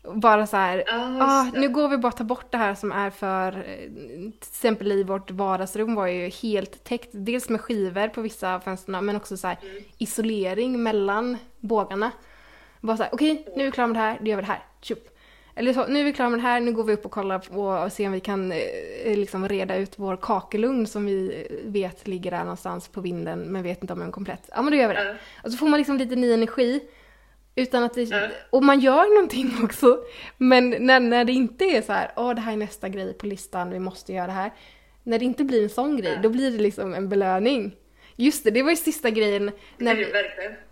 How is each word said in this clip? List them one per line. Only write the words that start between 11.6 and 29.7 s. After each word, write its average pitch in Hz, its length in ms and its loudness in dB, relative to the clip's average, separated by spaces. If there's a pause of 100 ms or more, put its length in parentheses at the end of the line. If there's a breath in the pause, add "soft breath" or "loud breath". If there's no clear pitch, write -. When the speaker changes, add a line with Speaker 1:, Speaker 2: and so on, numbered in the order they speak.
Speaker 1:
bågarna. 214 500 0 (680 soft breath)
Bara 220 160 0
så 220 60 0
här, - 120 -2
okej, 302 320 0 (100)
nu 277 60 0
är 277 40 2
vi 269 60 -2
klara 247 140 0
med 226 100 0
det 226 40 0
här, 220 200 0
då 214 60 -4
gör 214 100 2
vi 190 60 -4
det 196 60 -8
här. - 160 -6 (160)
Tjup. - 380 -10 (360 soft breath)
Eller 247 180 0
så, 247 140 0
nu 285 140 0
är 285 40 2
vi 285 80 2
klara 254 180 0
med 233 80 0
det 240 40 -2
här, 247 180 2
nu 240 120 0
går 220 120 -2
vi 214 80 2
upp 208 120 -2
och 190 60 -10
kollar 196 280 -4
på, 185 280 -6
och 190 260 -2
ser 202 140 -4
om 196 60 -2
vi 185 80 -4
kan, 190 320 -4
eh, 160 60 -2 (580)
liksom 196 320 -2
reda 190 280 -2
ut 196 200 -4
vår 196 200 -4
kakelugn 220 680 -2
som 208 200 -6
vi, 190 440 -4
eh, - 220 -10
vet 190 360 -4
ligger 185 220 -6
där 175 100 -4
någonstans 180 480 -8
på - 120 -12
vinden, 170 400 -6
men 180 220 -6
vet 175 200 -6
inte 185 100 -10
om 180 60 -8
den 175 100 -8
är 180 40 -10
komplett. 190 360 -10
Ja, 233 140 -4
men 294 80 0
då 302 60 4
gör 240 120 6
vi 185 60 0
det. 202 100 -2
Speaker 2:
Ja. 208 100 -6 (300 loud breath)
Speaker 1:
Och 220 80 -6
så 247 60 -6
får 302 100 2
man 294 120 6
liksom 277 180 0
lite 254 180 -2
ny 247 160 4
energi, 240 480 2 (760 loud breath)
utan 247 280 0
att 240 100 -2
det, 247 80 -2
Speaker 2:
Ja. 214 260 -2 (220)
Speaker 1:
och 262 140 6
man 277 160 8
gör 311 340 8
någonting 269 440 4
<laughs> 226 60 2
också. 247 340 6 (380 loud breath)